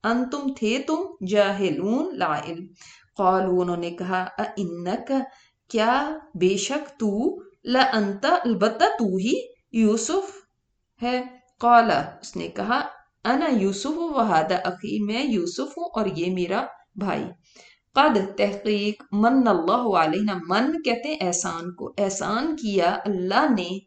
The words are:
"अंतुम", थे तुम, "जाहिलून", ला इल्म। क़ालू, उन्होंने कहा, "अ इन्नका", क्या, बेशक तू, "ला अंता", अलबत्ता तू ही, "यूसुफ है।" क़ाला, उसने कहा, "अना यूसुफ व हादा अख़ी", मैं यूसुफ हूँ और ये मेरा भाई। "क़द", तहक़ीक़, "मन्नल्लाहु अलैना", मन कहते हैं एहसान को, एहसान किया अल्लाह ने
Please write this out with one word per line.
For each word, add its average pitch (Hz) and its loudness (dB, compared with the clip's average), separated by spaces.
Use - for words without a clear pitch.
"अंतुम", 254 -2
थे 226 2
तुम, 320 -2
"जाहिलून", 202 2
ला 160 0
इल्म। 170 -10
क़ालू, 185 2
उन्होंने 175 -2
कहा, 185 -2
"अ 208 -2
इन्नका", 185 -4
क्या, 226 2
बेशक 196 0
तू, 214 0
"ला 254 4
अंता", 202 0
अलबत्ता 226 2
तू 190 0
ही, 220 0
"यूसुफ 226 2
है।" 247 -2
क़ाला, 233 6
उसने 170 -10
कहा, 240 -2
"अना 269 2
यूसुफ 196 0
व 262 2
हादा 175 2
अख़ी", 185 -6
मैं 226 -2
यूसुफ 214 -2
हूँ 339 -6
और 208 0
ये 175 -2
मेरा 185 -2
भाई। 175 -2
"क़द", 269 4
तहक़ीक़, 202 -2
"मन्नल्लाहु 220 4
अलैना", 180 2
मन 240 2
कहते 247 -2
हैं 311 -6
एहसान 175 -4
को, - -12
एहसान 202 -2
किया 190 2
अल्लाह 202 2
ने 185 0